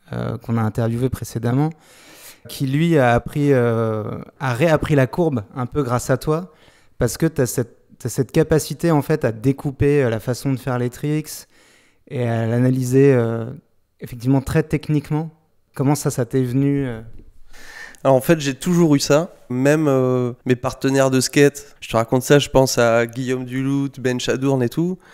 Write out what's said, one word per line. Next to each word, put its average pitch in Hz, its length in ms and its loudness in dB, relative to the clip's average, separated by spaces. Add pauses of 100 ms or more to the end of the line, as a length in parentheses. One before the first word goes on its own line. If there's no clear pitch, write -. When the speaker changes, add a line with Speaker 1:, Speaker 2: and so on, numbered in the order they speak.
(140)
Speaker 1:
euh, 117 240 -6
qu'on 117 180 -4
a 113 60 0
interviewé 117 480 -2
précédemment, 123 580 -2 (800)
qui - 180 -6
lui 156 300 2
a 123 160 4
appris, 143 400 0
euh, 113 520 0 (360)
a 131 140 -2
réappris 156 400 2
la 131 120 4
courbe 139 380 -2 (100)
un 123 120 -4
peu 147 160 -4
grâce 120 260 -2
à 131 80 2
toi, 160 380 -4 (420)
parce - 220 -2
que 160 80 2
t'as 156 180 0
cette, - 320 -4 (220)
t'as - 100 -10
cette - 240 -4
capacité 156 580 0
en 147 120 2
fait 151 240 -2
à 113 60 0
découper, 139 720 0
euh, 123 40 2
la 113 100 -2
façon 127 320 -4
de 131 80 -2
faire 123 200 -4
les 123 100 -2
tricks 151 580 -6 (640)
et 123 180 -4
à 117 200 -2
l'analyser, 127 680 4
euh, 117 320 0 (560)
effectivement 123 400 -2
très 156 220 0
techniquement. 156 680 -4 (440)
Comment 143 200 0
ça, 143 140 -4
ça 131 160 -2
t'est 131 180 0
venu, 139 440 0
euh ? 113 160 -10 (1000)
Speaker 2:
Alors, 135 120 6
en 127 40 2
fait, 160 200 2
j'ai 139 140 -4
toujours 170 420 4
eu 143 40 -2
ça. 156 340 2 (140)
Même, 143 380 2
euh, 127 460 0 (120)
mes 127 120 2
partenaires 135 540 0
de 131 100 4
skate, - 600 2
je - 80 -16
te - 80 -4
raconte 120 260 0
ça, 147 160 6
je 131 100 0
pense 131 300 2
à 117 280 2
Guillaume 127 380 -6
Duluth, 135 560 -4
Ben 127 180 -2
Chadourne 131 440 0
et 120 60 0
tout. 175 300 -4 (160)